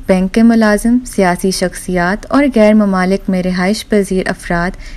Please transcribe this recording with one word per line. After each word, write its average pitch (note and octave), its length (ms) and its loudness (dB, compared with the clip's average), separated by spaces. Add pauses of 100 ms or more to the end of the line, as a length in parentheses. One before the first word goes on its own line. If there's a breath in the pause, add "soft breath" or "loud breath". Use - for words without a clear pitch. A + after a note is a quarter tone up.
बैंक F#3 220 2
के A3+ 120 2
मुलाजिम, A3+ 640 2
सियासी F#3 460 0
शख्सियात F3+ 760 -4
और C#4+ 220 2
गैर G#3+ 260 4
ममालिक G3 540 0
में F#3 140 -2
रिहाइश F#3 400 -2
पजीर F#3+ 460 -2
अफराद F3 480 -4 (200 loud breath)